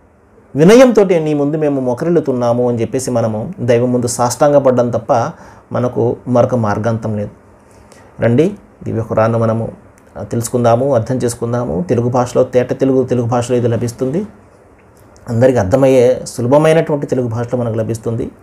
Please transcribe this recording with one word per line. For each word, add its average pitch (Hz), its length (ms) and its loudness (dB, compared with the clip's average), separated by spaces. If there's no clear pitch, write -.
వినయంతోటి 202 640 6
నీ 156 140 -2
ముందు 147 240 0
మేము 143 240 0
మోకరిల్లుతున్నాము" 123 880 0
అని 117 120 -2
చెప్పేసి 127 300 -4
మనము 113 480 -4
దైవం 123 340 0
ముందు 120 140 0
సాష్టాంగపడ్డం 123 840 2
తప్ప 113 240 -4
మనకు 120 460 -2
మరొక 123 280 0
మార్గాంతం 110 640 -2
లేదు. 104 120 -6
రండి, 139 340 2
దివ్య 110 180 -4
ఖురాన్ను 113 380 0
మనము, 113 320 -2
ఆ, - 60 -12
తెలుసుకుందాము, 120 720 0
అర్థం 117 200 -2
చేసుకుందాము. 120 760 -4
తెలుగు 120 200 0
భాషలో, 127 340 0
తేట 127 360 -2
తెలుగు, 131 240 2
తెలుగు 123 220 -2
భాషలో 127 320 -2
ఇది 120 100 0
లభిస్తుంది. 131 600 -4
అందరికీ 120 280 2
అర్థమయ్యే 127 680 4
సులభమైనటువంటి 151 800 2
తెలుగు 131 220 -2
భాషలో 120 320 -4
మనకు 113 160 -4
లభిస్తుంది. 113 560 -6